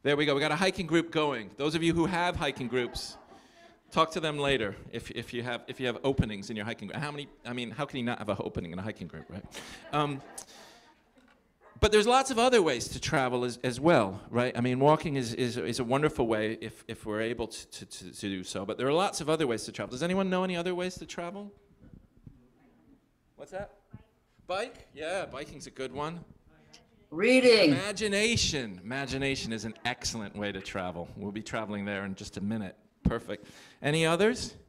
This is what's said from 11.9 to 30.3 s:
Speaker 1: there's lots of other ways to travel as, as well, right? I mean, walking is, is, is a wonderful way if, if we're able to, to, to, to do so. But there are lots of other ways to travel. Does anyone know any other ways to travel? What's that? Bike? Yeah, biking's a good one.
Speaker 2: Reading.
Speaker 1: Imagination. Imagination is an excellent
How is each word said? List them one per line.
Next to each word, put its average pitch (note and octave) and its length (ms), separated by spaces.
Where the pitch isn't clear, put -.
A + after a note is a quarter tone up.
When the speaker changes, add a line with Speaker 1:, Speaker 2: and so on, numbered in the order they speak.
Speaker 1:
there's G#3 160
lots C4 240
of A#3 80
other A#3+ 240
ways C3+ 280
to B2+ 100
travel B2+ 440
as, A#2+ 200
as B2 160
well, A#2 400
right? B2 260
I - 40
mean, B2+ 180
walking C#3+ 380
is, - 180
is, A#2+ 220
is A#2 240
a B2+ 40
wonderful C#3 440
way A2 320
if, A2 260
if - 180
we're G#2+ 160
able A2+ 280
to, - 180
to, - 180
to, - 280
to - 160
do F#2+ 160
so. F#2+ 200
But G2 140
there B2 80
are C#3 60
lots F3+ 280
of D3 80
other D#3 200
ways A2+ 160
to B2+ 80
travel. - 180
Does B2+ 140
anyone F#3 260
know F#3 140
any F#3 120
other F3+ 200
ways F3+ 180
to E3 120
travel? G3 460
What's - 160
that? G3 280
Bike? G#3+ 480
Yeah, D#3+ 320
biking's C#3+ 400
a A#2+ 60
good C3 200
one. D#3 280
Speaker 2:
Reading. A3+ 600
Speaker 1:
Imagination. G3 1120
Imagination C3+ 680
is A2 140
an A2+ 80
excellent A2+ 500